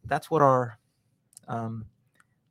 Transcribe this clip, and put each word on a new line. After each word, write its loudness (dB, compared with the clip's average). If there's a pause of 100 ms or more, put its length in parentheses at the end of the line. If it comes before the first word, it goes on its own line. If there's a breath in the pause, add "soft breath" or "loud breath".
that's -6
what 2
our, 4 (680)
um, -8 (640)